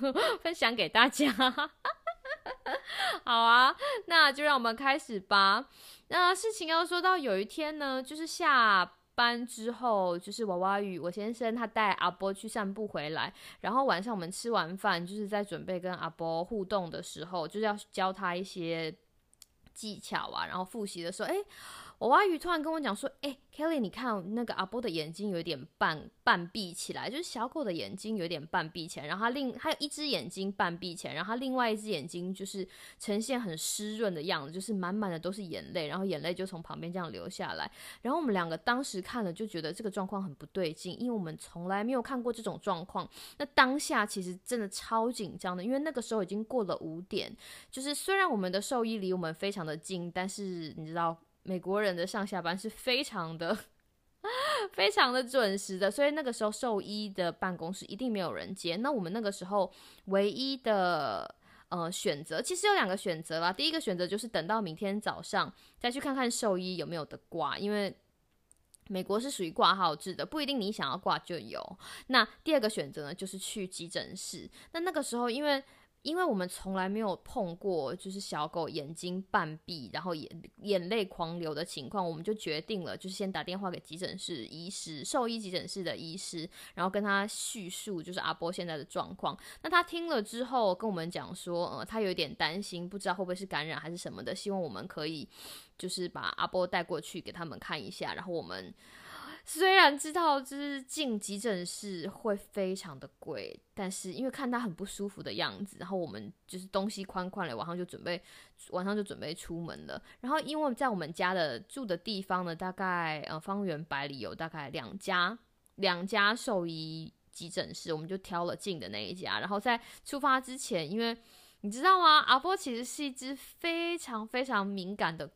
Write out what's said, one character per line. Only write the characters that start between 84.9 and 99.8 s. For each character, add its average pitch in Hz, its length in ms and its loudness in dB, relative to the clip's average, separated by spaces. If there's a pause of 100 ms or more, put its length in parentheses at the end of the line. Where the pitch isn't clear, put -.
兽 254 220 0
医 226 100 -2
急 208 140 -6
诊 175 160 -4
室 196 160 -6
的 151 140 -4
医 165 200 -10
师， 170 320 -8 (260)
然 175 120 0
后 - 20 2
跟 202 140 0
他 202 240 2
叙 202 420 -6
述 185 320 -6
就 170 120 -10
是 185 80 -4
阿 160 120 0
波 170 200 -2
现 185 120 -6
在 160 120 -6
的 135 80 -8
状 - 320 -6
况。 147 200 -2 (260)
那 320 80 -4
他 349 120 6
听 339 240 -4
了 269 160 2
之 233 220 -4
后 233 280 4
跟 220 160 -2
我 196 60 0
们 170 160 -4
讲 156 240 -6
说， 175 420 -2
呃， 113 80 -6
他 226 160 -4
有 185 140 2
点 160 180 0
担 165 300 0
心， 175 260 -6
不 196 80 -8
知 196 120 -4
道 180 60 4
会 190 100 -2
不 175 40 -6
会 180 60 0
是 190 100 -8
感 156 220 -2
染 147 140 -4
还 156 100 -8
是 175 60 -6
什 165 160 -8
么 95 100 -8
的， 120 100 -4
希 196 200 -4
望 190 100 0
我 151 60 -2
们 95 180 -8
可 156 220 -4
以 156 200 -6 (480)
就 185 120 -6
是 180 200 -2
把 127 280 -4
阿 175 100 0
波 180 180 2
带 180 200 2
过 165 160 -2
去 165 200 -8
给 - 120 -10
他 170 120 -8
们 131 140 -8
看 156 240 -4
一 98 80 -10
下。 139 240 -4
然 76 80 -8
后 180 100 -6
我 156 100 -2
们 92 300 -8 (760)
虽 381 280 8
然 294 200 10